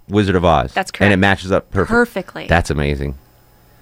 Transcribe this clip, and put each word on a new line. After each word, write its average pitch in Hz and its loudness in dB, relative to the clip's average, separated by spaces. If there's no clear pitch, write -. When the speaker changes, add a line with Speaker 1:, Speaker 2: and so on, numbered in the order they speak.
Speaker 1:
Wizard 98 2
of 87 2
Oz. 71 2
Speaker 2:
That's - -6
Speaker 1:
And 98 4
it 104 4
Speaker 2:
correct. 92 2
Speaker 1:
matches 95 0
up 90 -2
perfect. 98 -2
Speaker 2:
Perfectly. 220 -4
Speaker 1:
That's 82 0
amazing. 71 -4